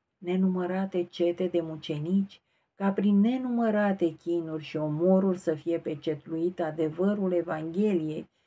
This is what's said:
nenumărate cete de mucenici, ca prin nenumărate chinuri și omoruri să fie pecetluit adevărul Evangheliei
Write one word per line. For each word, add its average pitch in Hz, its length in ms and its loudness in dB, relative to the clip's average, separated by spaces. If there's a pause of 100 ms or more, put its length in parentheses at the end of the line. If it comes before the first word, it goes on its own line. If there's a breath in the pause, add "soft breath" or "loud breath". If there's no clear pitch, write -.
(240)
nenumărate 185 800 0
cete 175 440 0
de 175 140 0
mucenici, 160 800 -2 (340)
ca 196 160 0
prin 202 280 4
nenumărate 214 1040 2
chinuri 160 400 -2
și 143 140 -8
omoruri 180 600 2
să 170 160 -2
fie 165 260 -2
pecetluit 160 800 -4
adevărul 170 720 0
Evangheliei 165 1000 -2 (180)